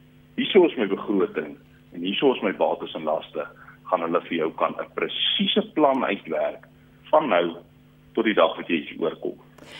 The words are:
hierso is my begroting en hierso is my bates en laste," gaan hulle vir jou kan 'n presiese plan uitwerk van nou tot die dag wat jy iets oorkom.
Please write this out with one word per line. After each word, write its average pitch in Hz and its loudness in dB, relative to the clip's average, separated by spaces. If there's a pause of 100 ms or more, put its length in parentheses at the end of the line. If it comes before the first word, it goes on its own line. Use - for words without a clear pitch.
(360)
hierso 208 6
is - -4
my 110 0
begroting 90 -2 (360)
en 87 -12
hierso 101 2
is - -6
my 98 0
bates 82 -2
en 82 -10
laste," 78 -4 (380)
gaan 90 0
hulle 85 0
vir - -6
jou 80 0
kan 80 -2
'n - -10
presiese - -2
plan 135 4
uitwerk 76 -4 (360)
van - 4
nou 87 2 (560)
tot 113 2
die 110 2
dag 82 4
wat 87 -10
jy 87 0
iets - -4
oorkom. - -4 (420)